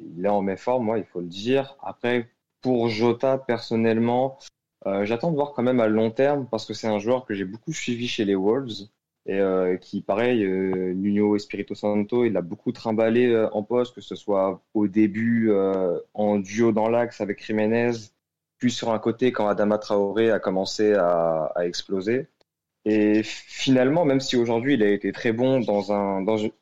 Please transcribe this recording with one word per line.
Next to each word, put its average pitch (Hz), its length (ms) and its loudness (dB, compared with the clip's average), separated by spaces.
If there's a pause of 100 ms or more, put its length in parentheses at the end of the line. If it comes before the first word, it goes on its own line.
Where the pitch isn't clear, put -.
(160)
il 87 80 -8
est 98 40 2
en 101 140 2
méforme, 117 420 -2
moi, 110 140 -2
il 92 60 -6
faut - 160 -10
le 87 60 -8
dire. 120 560 -2
Après, 117 460 -4 (320)
pour 120 280 0
Jota, 120 500 2
personnellement, 117 1000 0 (480)
euh, 101 180 -2
j'attends 117 260 -2
de 156 60 -2
voir 143 160 -2
quand 120 120 -4
même 127 160 2
à 110 80 4
long 110 220 2
terme, 139 400 0
parce 110 160 -6
que 107 80 -10
c'est 117 120 -8
un 107 120 0
joueur 123 280 0
que 107 80 -4
j'ai 98 100 -4
beaucoup 110 280 -10
suivi 120 340 -6
chez 117 180 -4
les 98 120 2
Wolves, 104 500 -2 (400)
et, 98 140 -2
euh, 92 380 0
qui, - 240 -8
pareil, 113 420 0
euh, 95 500 -2
Nuno 104 400 2
Espirito 101 400 -6
Santo, 104 500 0
il 107 120 0
a 90 60 -2
beaucoup 85 280 -8
trimballé, 113 560 2
euh, 113 260 2
en 104 120 -2
poste, 123 300 -2
que 101 60 -16
ce 98 140 -12
soit 95 480 -2 (120)
au 104 140 2
début, 110 640 2
euh, 95 480 2 (160)
en 104 240 2
duo 104 320 0
dans 110 180 0
l'axe 117 320 -2
avec 101 240 -6
Jiménez, 113 480 0 (640)
puis 123 120 0
sur 117 220 -4
un 107 60 0
côté 117 340 0
quand 107 160 0
Adama 104 300 2
Traoré 104 520 2
a 101 80 2
commencé 98 540 0
à, 85 640 2
à 87 100 0
exploser. 98 640 -4 (560)
Et 107 400 4
finalement, 135 800 0
même 135 160 2
si 131 160 -2
aujourd'hui 117 380 2
il 113 80 2
a 104 80 4
été 101 220 0
très 113 200 -2
bon 131 280 2
dans 101 320 0
un, 98 300 0
dans 107 140 0
une, 107 140 -2 (100)